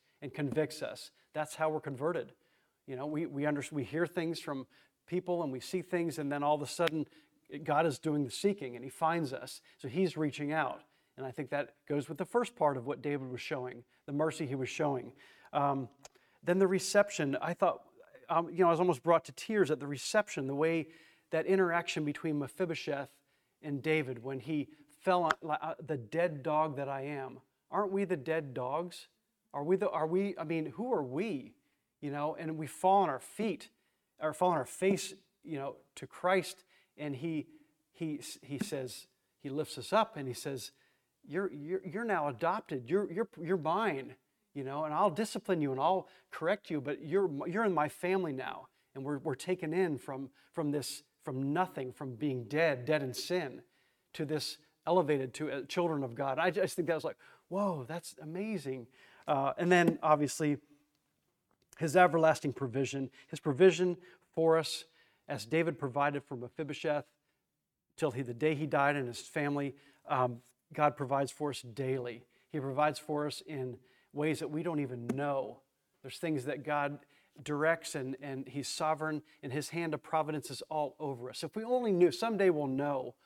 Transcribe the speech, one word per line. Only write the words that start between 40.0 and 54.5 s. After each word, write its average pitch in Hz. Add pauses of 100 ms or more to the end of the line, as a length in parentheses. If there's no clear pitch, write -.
and 139
he 123
says, 135 (560)
"You're, 180
you're, 156
you're 196
now 165
adopted. 139
You're, 190
you're, 208 (100)
you're 175
mine, 160 (380)
you 139
know, 143
and 151
I'll 185
discipline 190
you, 139
and 131
I'll 175 (240)
correct 185
you, 147
but 139
you're, 180 (180)
you're 208
in 196
my 151
family 180
now." - (280)
And 135
we're, 143
we're 143
taken 180
in 170
from, 135 (220)
from 147
this, - (200)
from 139
nothing, 160
from 131
being 127
dead, 143
dead 151
in 127
sin, 165 (520)
to 156
this 151 (300)